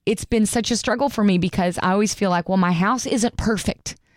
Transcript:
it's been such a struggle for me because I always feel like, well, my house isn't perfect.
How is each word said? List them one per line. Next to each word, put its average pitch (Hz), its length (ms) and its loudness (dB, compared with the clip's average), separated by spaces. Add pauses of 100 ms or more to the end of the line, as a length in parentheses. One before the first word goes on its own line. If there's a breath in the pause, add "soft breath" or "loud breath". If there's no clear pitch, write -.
it's 208 180 -2
been 220 220 2
such 233 240 -2
a 240 60 0
struggle 240 320 0
for 220 160 -2
me 190 140 4
because 180 440 -2
I 185 100 2
always 208 220 2
feel 196 160 0
like, 175 180 0
well, 190 100 2
my 180 140 4
house 202 340 0
isn't 240 300 -2
perfect. - 600 -4 (200)